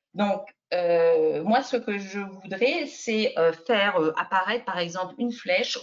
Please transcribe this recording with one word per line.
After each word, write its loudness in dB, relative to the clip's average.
Donc, -2
euh, 4
moi, 4
ce -2
que -2
je -8
voudrais, -2
c'est, -2
euh, 4
faire, 2
euh, 2
apparaître, -2
par -4
exemple, -6
une -2
flèche -2